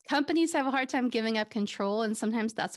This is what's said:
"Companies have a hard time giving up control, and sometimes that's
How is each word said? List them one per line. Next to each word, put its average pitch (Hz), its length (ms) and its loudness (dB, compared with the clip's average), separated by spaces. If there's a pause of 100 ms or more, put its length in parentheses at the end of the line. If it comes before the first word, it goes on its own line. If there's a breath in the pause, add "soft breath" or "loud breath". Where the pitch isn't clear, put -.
"Companies 311 420 2
have 277 160 0
a 269 40 0
hard 262 180 0
time 254 180 2
giving 226 300 0
up 214 120 -2
control, 208 520 -2
and 220 160 0
sometimes 220 360 -2
that's - 240 -4